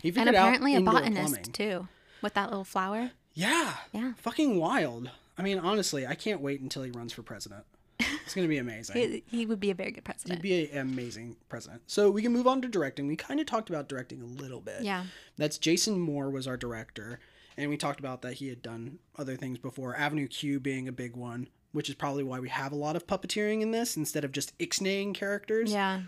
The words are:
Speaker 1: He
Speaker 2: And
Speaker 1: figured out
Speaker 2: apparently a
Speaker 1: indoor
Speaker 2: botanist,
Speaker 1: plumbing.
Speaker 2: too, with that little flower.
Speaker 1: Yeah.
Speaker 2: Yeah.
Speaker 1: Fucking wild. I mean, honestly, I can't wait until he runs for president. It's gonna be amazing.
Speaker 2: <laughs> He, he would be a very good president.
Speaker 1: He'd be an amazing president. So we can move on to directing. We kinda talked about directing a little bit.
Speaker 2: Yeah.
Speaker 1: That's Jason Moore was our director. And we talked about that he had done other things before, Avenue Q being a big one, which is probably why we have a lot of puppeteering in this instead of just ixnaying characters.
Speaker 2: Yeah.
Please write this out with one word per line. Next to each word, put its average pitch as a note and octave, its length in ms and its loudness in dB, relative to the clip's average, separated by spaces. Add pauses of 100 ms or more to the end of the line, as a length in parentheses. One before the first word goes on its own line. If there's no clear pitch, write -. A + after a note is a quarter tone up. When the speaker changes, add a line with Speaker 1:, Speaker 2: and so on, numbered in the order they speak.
Speaker 1:
He D#3+ 80 2
Speaker 2:
And F3 80 -2
Speaker 1:
figured A#3 180 8
out F#3+ 60 12
Speaker 2:
apparently B3+ 320 8
a - 40 8
Speaker 1:
indoor F#3+ 180 8
Speaker 2:
botanist, F#3+ 380 4
Speaker 1:
plumbing. - 200 -6
Speaker 2:
too, F#3 340 -2 (340)
with G#3 120 -2
that G3+ 160 2
little G3 160 -4
flower. G#3 460 -2 (220)
Speaker 1:
Yeah. A#3 400 2 (200)
Speaker 2:
Yeah. A#3 240 -2
Speaker 1:
Fucking A#3+ 400 2
wild. D#3 520 2 (280)
I F3 60 -4
mean, G3 160 2
honestly, F3 460 0
I C#3 100 -2
can't G3 260 -2
wait C#3 200 -2
until C3 220 -6
he B2+ 80 -8
runs A#2 220 -10
for A#2+ 100 -12
president. G2+ 400 -14 (600)
It's - 100 -12
gonna F#3 120 2
be D3+ 100 2
amazing. A#2 380 -6
Speaker 2:
<laughs> - 360 0
He, A#3 80 -2
he A#3 60 0
would G#3+ 140 0
be G3+ 120 2
a F#3 40 0
very G3 160 -6
good - 120 -14
president. - 380 -6
Speaker 1:
He'd - 0 -
be E3+ 300 2
an C#3+ 80 -4 (100)
amazing A#2+ 460 -6 (140)
president. A#2 380 -12
So G#3 220 6
we G3+ 120 4
can A#3+ 120 4
move B3 140 6
on C4 140 4
to B3+ 60 -4
directing. C#3+ 400 0
We D3+ 80 0
kinda C#4 300 -2
talked - 240 -2
about D3 180 -4
directing C3 340 -10
a A#2+ 40 -12
little B2+ 360 -10
bit. G#3+ 200 -10
Speaker 2:
Yeah. F#3+ 240 -2 (320)
Speaker 1:
That's D3+ 200 0
Jason F3 420 4
Moore C#3+ 300 0
was C3+ 180 -4
our B2+ 100 -4
director. A2+ 640 -8 (380)
And C#3+ 120 -2
we D3 80 -2
talked C#3+ 220 -2
about C3 240 -8
that B2+ 120 -8
he C3+ 120 -8
had A#2+ 140 -10
done A#2+ 380 -10 (180)
other C3 180 -6
things B2+ 240 -6
before, B2+ 360 -8
Avenue D3 320 0
Q C#3+ 320 -2
being C3 280 -2
a C3 40 -6
big B2 240 -8
one, B2 340 -8 (240)
which D3 160 -2
is C3+ 60 -8
probably C#3+ 280 -2
why B2+ 160 -4
we B2+ 100 -6
have C3+ 220 -4
a D3 60 -6
lot D3+ 180 0
of E3+ 120 -4
puppeteering G#3 540 0
in A3 100 0
this A#3 260 0
instead D3+ 260 -2
of C3+ 80 -2
just C#3 260 -4
ixnaying G3 560 0
characters. G#3 580 0
Speaker 2:
Yeah. F#3+ 360 2